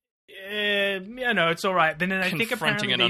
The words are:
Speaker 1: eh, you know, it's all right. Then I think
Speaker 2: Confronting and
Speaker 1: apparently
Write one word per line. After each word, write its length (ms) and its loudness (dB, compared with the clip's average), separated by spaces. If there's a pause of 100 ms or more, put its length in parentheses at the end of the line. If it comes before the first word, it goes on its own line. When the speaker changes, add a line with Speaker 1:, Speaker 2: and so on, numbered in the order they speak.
(480)
Speaker 1:
eh, 520 0
you 340 -2
know, 160 4
it's 160 -2
all 80 2
right. 240 4
Then 140 0
I 180 0
think 180 -2
Speaker 2:
Confronting 440 -2
and 100 2
Speaker 1:
apparently 80 4